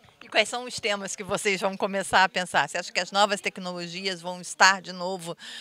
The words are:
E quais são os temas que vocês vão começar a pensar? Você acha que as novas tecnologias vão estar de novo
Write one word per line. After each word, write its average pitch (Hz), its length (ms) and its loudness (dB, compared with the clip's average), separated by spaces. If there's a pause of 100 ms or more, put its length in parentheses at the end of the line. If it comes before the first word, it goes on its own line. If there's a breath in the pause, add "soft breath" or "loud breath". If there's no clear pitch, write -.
(220)
E 233 80 -20
quais 214 180 2
são 247 160 -6
os 247 160 -10
temas 202 340 -4
que 208 100 -12
vocês 190 360 -2
vão 196 160 -2
começar 196 480 2
a 190 60 4
pensar? 175 400 0
Você - 80 -6
acha 175 120 -6
que - 120 -2
as 180 100 -6
novas 202 300 4
tecnologias 180 800 -6
vão 180 180 -8
estar 190 420 6
de 175 120 -4
novo 175 440 -6 (240 loud breath)